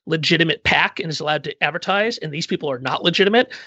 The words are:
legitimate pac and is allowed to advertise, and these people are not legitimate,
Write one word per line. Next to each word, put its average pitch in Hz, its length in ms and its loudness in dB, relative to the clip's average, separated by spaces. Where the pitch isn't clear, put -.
legitimate 160 580 2
pac 165 360 2
and 170 100 -6
is 147 100 -6
allowed 151 240 -2
to 147 200 -6
advertise, 196 560 -2
and 156 120 -8
these 160 160 -6
people 156 240 -2
are 123 80 -4
not 135 240 -4
legitimate, 202 480 4